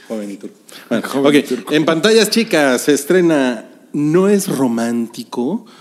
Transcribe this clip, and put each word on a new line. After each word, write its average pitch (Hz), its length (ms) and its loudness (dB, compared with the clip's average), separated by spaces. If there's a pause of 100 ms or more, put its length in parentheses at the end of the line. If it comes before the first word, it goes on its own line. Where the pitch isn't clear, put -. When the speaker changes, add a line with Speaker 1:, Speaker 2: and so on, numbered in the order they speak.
Speaker 1:
Joven 107 220 -8
y 98 60 -12
turco. - 200 -18 (340)
Bueno, 113 180 -2
Speaker 2:
Joven 139 260 2
y 147 40 6
Speaker 1:
ok. 120 80 2
Speaker 2:
turco. 123 280 -6
Speaker 1:
En 156 120 2
pantallas 202 420 2
chicas 156 540 0
se 151 100 2
estrena 143 720 0 (300)
No 156 340 2
es 202 200 2
romántico 120 1160 -4 (160)